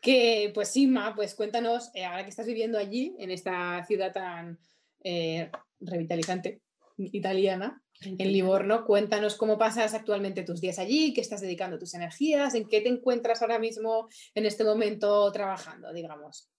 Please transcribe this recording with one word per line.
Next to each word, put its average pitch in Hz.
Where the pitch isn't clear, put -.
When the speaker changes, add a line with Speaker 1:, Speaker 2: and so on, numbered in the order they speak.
Speaker 1:
Que, 233
pues, 208
Inma, 240
pues, 208
cuéntanos, 233
eh, 185
ahora 180
que 196
estás 214
viviendo 226
allí, 240
en 185
esta 180
ciudad 190
tan, 170
eh, 165
revitalizante 170
italiana, 190
en 190
Speaker 2:
Italiana. 190
Speaker 1:
Livorno, 196
cuéntanos 208
cómo 214
pasas 220
actualmente 202
tus 170
días 180
allí, 277
qué 240
estás 202
dedicando 180
tus 175
energías, 277
en 214
qué 214
te 226
encuentras 240
ahora 226
mismo 226
en 214
este 208
momento 208
trabajando, 190
digamos. 151